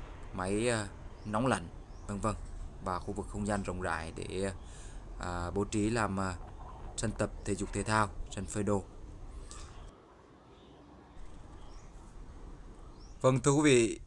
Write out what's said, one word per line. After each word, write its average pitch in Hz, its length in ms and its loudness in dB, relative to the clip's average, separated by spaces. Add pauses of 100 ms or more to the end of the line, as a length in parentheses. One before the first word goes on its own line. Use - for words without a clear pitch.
(340)
máy, 101 340 2
ờ, 107 200 2 (380)
nóng 110 220 2
lạnh, 92 200 2 (400)
vân 101 120 -2
vân. 101 160 2 (480)
Và 90 160 0
khu 101 140 -4
vực 98 160 -4
không 101 180 -2
gian 101 160 2
rộng 90 180 -2
rãi 82 340 0
để, 95 360 -2 (680)
ờ, 87 320 -2
bố 101 120 2
trí 107 260 4
làm, 104 280 4
ờ, 95 160 0 (640)
sân 110 140 0
tập 107 200 2 (140)
thể 101 100 2
dục 95 180 -4
thể 101 100 0
thao, 110 260 4 (220)
sân 95 140 -4
phơi 104 180 -2
đồ. 98 200 4 (4000)
Vâng, 131 180 8
thưa 143 120 6
quý 147 100 8
vị, 120 460 8